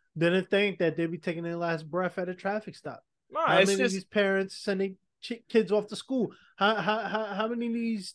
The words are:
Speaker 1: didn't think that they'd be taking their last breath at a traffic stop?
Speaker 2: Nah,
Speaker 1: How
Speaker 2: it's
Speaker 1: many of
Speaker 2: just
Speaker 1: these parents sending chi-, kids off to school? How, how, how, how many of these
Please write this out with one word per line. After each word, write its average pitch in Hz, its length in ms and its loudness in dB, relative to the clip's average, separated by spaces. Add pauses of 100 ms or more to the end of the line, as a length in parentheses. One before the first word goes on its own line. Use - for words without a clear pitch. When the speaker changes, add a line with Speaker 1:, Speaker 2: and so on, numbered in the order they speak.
(160)
Speaker 1:
didn't 170 340 2
think 196 280 2
that 165 180 2
they'd 165 140 -2
be 170 80 -8
taking 170 240 -6
their 170 140 -6
last 165 340 -4
breath 180 280 -2
at 180 100 -4
a 180 60 -8
traffic 196 420 -6
stop? 127 260 -14 (280)
Speaker 2:
Nah, 330 160 0
Speaker 1:
How 180 120 6
Speaker 2:
it's 196 120 8
Speaker 1:
many - 100 2
of 254 60 4
Speaker 2:
just 190 80 -2
Speaker 1:
these 190 100 -6
parents 196 520 0
sending 196 400 -2 (300)
chi-, 233 220 -8
kids 214 240 4
off 208 160 2
to 214 80 -12
school? 254 340 -2 (260)
How, 208 200 4
how, 208 240 0
how, 208 240 -2
how 202 240 -4
many 240 200 -4
of 233 40 -2
these 226 420 -4